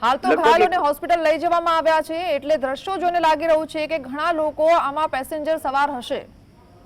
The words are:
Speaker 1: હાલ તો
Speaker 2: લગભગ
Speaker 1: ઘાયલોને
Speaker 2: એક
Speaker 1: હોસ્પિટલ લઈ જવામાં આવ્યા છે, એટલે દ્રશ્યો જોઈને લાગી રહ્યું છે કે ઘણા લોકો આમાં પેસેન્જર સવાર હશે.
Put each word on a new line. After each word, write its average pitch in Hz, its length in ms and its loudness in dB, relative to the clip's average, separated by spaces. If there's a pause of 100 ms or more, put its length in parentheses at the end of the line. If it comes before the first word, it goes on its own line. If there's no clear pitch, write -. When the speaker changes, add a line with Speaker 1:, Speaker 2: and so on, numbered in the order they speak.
Speaker 1:
હાલ 247 160 2
તો 370 120 -4
Speaker 2:
લગભગ 349 160 2
Speaker 1:
ઘાયલોને 359 320 4
Speaker 2:
એક 359 60 0
Speaker 1:
હોસ્પિટલ 330 400 0
લઈ 311 160 2
જવામાં 339 380 0
આવ્યા 320 240 2
છે, 320 340 -4
એટલે 285 220 -2
દ્રશ્યો 269 400 -4
જોઈને 349 240 0
લાગી 320 260 2
રહ્યું 311 200 2
છે 311 200 -6
કે 320 120 -2
ઘણા 285 340 -4
લોકો 311 340 0
આમાં 302 420 2
પેસેન્જર 302 480 -4
સવાર 285 340 -2
હશે. 254 460 -8 (500)